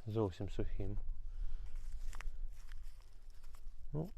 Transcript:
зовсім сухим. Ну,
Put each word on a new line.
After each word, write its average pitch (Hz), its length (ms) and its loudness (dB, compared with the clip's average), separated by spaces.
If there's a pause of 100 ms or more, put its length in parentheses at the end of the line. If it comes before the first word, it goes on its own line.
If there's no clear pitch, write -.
зовсім 101 440 2
сухим. - 480 2 (3000)
Ну, 160 240 0